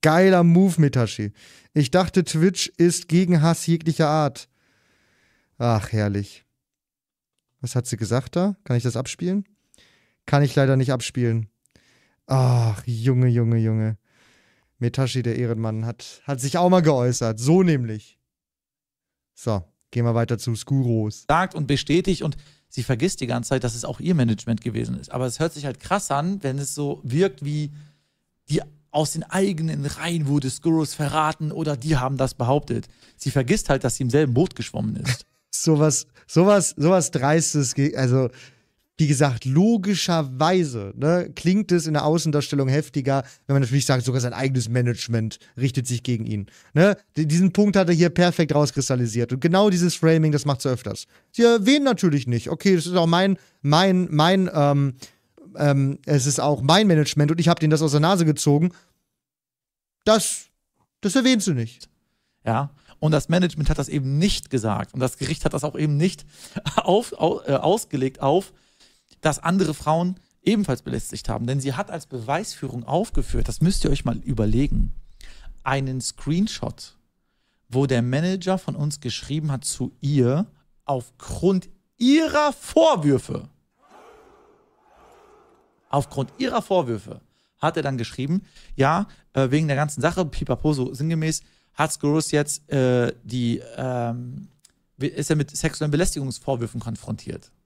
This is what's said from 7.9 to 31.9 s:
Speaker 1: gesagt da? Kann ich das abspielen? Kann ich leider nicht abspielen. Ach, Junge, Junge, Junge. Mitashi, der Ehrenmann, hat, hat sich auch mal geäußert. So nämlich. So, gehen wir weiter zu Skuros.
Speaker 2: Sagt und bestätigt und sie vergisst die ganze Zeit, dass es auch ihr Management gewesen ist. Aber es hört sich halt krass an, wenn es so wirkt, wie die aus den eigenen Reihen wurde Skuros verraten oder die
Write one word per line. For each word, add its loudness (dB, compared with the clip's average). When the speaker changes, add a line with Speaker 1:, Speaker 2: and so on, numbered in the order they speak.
Speaker 1:
gesagt -4
da? 0
Kann -2
ich 0
das -4
abspielen? -4
Kann 2
ich 0
leider 4
nicht 0
abspielen. -2
Ach, 2
Junge, 2
Junge, 2
Junge. 0
Mitashi, -2
der -2
Ehrenmann, -4
hat, -12
hat -6
sich -4
auch 4
mal 6
geäußert. 2
So 4
nämlich. 0
So, -4
gehen -2
wir 2
weiter 0
zu -4
Skuros. -2
Speaker 2:
Sagt 0
und -6
bestätigt 0
und -4
sie -10
vergisst -2
die -6
ganze -4
Zeit, -2
dass -2
es -12
auch -10
ihr 0
Management 0
gewesen -6
ist. -16
Aber -4
es -6
hört -2
sich -10
halt -8
krass -4
an, -4
wenn -4
es -8
so -6
wirkt, -2
wie -6
die -2
aus 0
den -8
eigenen -2
Reihen -4
wurde 0
Skuros -2
verraten -2
oder -4
die -2